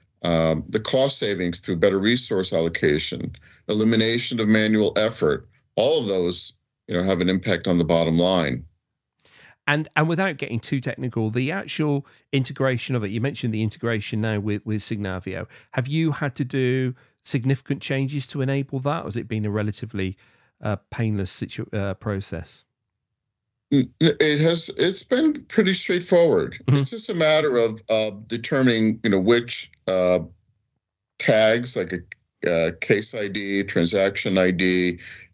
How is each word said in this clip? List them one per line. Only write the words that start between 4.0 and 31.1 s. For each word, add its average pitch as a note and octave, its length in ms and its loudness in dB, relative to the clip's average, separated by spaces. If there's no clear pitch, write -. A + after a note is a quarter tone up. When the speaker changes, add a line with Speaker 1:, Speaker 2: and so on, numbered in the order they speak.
Speaker 1:
of G#2+ 80 0
manual G#2+ 480 4
effort, G2+ 500 0
all C#3+ 240 4
of A2 80 -2
those, F2+ 460 -2
you F#2 80 -2
know, F2 80 0
have F#2 160 2
an F2+ 80 2
impact F#2 400 0
on F2 100 4
the E2+ 60 2
bottom E2 340 2
line. F2 460 2
Speaker 2:
And, D3+ 280 0
and D#3 140 2
without E3+ 300 -2
getting A#2 200 -6
too C3+ 220 -4
technical, A#2 500 -4
the C3 220 -2
actual D3+ 540 -2
integration C3 640 0
of A2 80 -2
it, G2 60 -2
you A2 100 -4
mentioned A#2+ 320 -2
the G#2+ 100 0
integration A2 600 -2
now A2 180 -2
with, G#2 240 -4
with G#2+ 160 -4
Signavio. F#2 640 -6
Have B2+ 140 -2
you D#3+ 260 -2
had C#3+ 240 -6
to D3+ 80 -4
do C3 500 -2
significant C3+ 600 -4
changes C3+ 460 -4
to C#3+ 120 -6
enable C#3 400 -2
that, C#3+ 220 -4
or - 20 -10
has F#2+ 120 -8
it A2+ 120 -8
been A2 160 -2
a G#2 60 -2
relatively, G#2 640 -4
uh, G#2 140 -2
painless G#2 400 -2
situ-, - 420 -8
uh, G2 220 -4
process? G2 680 -8
Speaker 1:
N-, C3 200 2
n-, D#3+ 180 4
it D3+ 220 4
has, E3 380 2
it's F#3 260 0
been D4+ 400 0
pretty F#3+ 300 2
straightforward. E3+ 800 2
Speaker 2:
Mm-hmm. C#3 140 4
Speaker 1:
It's C3+ 100 -4
just A3+ 200 -6
a G3+ 40 -4
matter D#3 440 2
of, A2 320 0
uh, A2 200 2
determining, A2+ 760 2
you A2+ 60 2
know, F#2+ 100 4
which, A#2+ 500 2
uh, F2+ 340 4